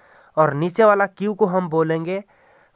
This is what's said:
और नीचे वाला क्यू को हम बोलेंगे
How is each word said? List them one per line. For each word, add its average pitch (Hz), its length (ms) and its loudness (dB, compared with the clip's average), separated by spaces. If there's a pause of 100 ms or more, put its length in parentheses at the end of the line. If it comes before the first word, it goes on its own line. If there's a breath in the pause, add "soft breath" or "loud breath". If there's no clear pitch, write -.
(360 soft breath)
और 156 180 2
नीचे 175 300 0
वाला 202 240 4
क्यू 202 260 -6
को 202 140 0
हम 180 220 -2
बोलेंगे 165 520 -2 (540 soft breath)